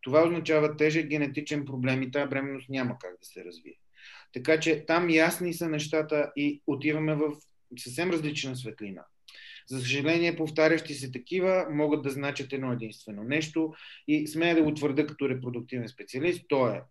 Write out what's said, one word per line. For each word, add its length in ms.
Това 240
означава 520
тежък 300
генетичен 580
проблем 380
и 80
тая 160
бременност 420
няма 300
как 220
да 60
се 180
развие. 340
Така 260
че 260
там 240
ясни 440
са 140
нещата 680
и 300
отиваме 480
в 180
съвсем 320
различна 460
светлина. 460
За 80
съжаление, 580
повтарящи 580
се 180
такива 580
могат 320
да 80
значат 420
едно 200
единствено 520
нещо 500
и 180
смея 280
да 80
го 120
твърда 320
като 220
репродуктивен 600
специалист, 600
то 200
е 220